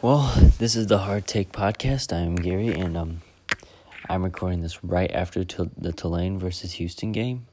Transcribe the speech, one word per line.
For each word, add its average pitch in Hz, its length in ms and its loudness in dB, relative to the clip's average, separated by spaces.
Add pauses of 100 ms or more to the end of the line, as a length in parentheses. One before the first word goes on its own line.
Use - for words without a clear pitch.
Well, 131 300 4 (240)
this 113 200 2
is 110 100 0
the 104 100 6
Hard 98 300 -2
Take 98 260 -2
Podcast. 107 580 -2
I 85 100 -2
am 85 140 0
Gary, 90 340 0
and, 90 280 -2
um, 82 240 -6 (880)
I'm 92 160 -2
recording 90 380 -4
this 82 200 -10
right 90 280 -2
after 92 340 -4
Tul-, - 320 -6
the - 160 -6
Tulane 90 460 -2
versus 90 340 -6
Houston 87 400 -8
game. 120 400 -4